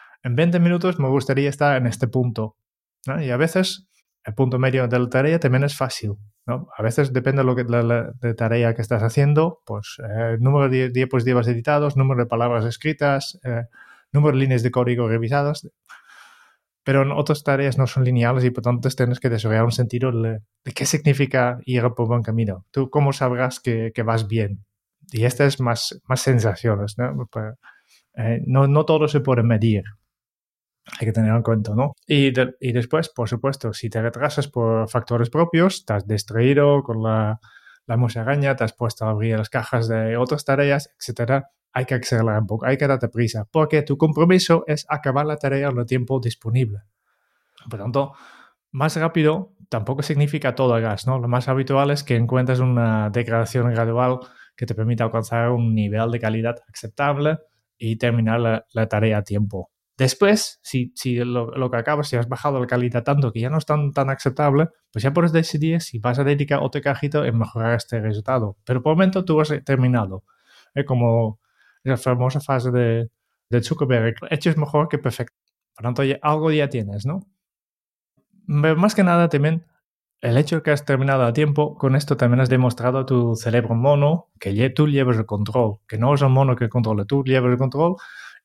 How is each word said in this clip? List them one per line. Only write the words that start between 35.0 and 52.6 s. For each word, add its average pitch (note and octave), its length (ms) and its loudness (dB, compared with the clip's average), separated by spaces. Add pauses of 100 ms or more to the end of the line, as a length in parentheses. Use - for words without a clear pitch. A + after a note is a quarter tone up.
propios, E3+ 520 2
estás G2 260 -2
distraído C3 760 2
con A2 200 -4
la, A2 360 0 (460)
la A#2 140 -2
musaraña, C3 580 0
te B2 80 -2
has A#2 80 -2
puesto A2+ 320 -4
a A2 60 0
abrir A2 260 0
las G#2+ 140 -4
cajas A#2 380 -2
de A2+ 280 -2
otras B2+ 300 -2
tareas, C#3+ 420 2 (100)
etcétera, B2+ 520 -4 (200)
hay B2+ 140 -4
que C3 100 -4
acelerar A2+ 460 0
un A2 60 -2
poco, A2 200 -4
hay C3+ 120 0
que C#3+ 100 0
darte C3+ 200 0
prisa, A2+ 440 -4
porque D#3 300 2
tu C#3+ 160 -2
compromiso E3 680 4
es D3+ 220 -4
acabar D3 380 -2
la D3+ 100 -4
tarea C#3 320 -2
en B2+ 100 -2
el A#2+ 80 -2
tiempo B2+ 320 -2
disponible. A#2 640 -2 (880)
Por A2 100 -12
tanto, C#3 360 -2 (580)
más D3+ 240 -2
rápido E3 580 0 (140)
tampoco B2+ 340 -4
significa C#3+ 520 -2
todo B2+ 200 2
a A2+ 60 2
gas, G#2+ 260 -4
¿no? C3 120 0
Lo A#2+ 100 -4
más B2 180 0
habitual C3+ 440 0
es C#3+ 120 -2
que A#2+ 140 0
encuentres B2+ 420 2
una A#2 520 2